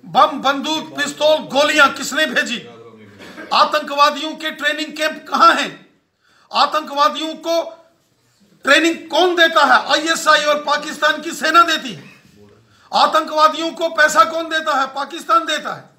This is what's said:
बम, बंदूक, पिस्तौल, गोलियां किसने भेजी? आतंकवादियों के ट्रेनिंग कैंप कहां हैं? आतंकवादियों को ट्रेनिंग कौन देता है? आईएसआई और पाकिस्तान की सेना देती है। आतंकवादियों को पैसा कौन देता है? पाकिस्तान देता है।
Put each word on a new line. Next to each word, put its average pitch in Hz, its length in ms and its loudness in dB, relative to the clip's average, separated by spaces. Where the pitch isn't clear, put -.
बम, 262 360 2
बंदूक, 277 560 -4
पिस्तौल, 294 420 0
गोलियां 294 420 4
किसने 285 340 -4
भेजी? 240 320 -2
आतंकवादियों 294 800 0
के 311 180 -8
ट्रेनिंग 302 420 -6
कैंप 311 360 -6
कहां 294 260 6
हैं? 202 140 -4
आतंकवादियों 294 840 -2
को 330 240 -4
ट्रेनिंग 320 300 4
कौन 339 260 2
देता 320 300 4
है? 247 120 4
आईएसआई 311 520 2
और 294 200 0
पाकिस्तान 302 580 -2
की 320 120 -10
सेना 320 300 2
देती 311 280 -2
है। 147 120 -16
आतंकवादियों 311 800 0
को 330 200 -4
पैसा 311 340 4
कौन 330 240 -6
देता 311 300 -2
है? 269 100 0
पाकिस्तान 311 560 -2
देता 294 280 -6
है। 139 260 -16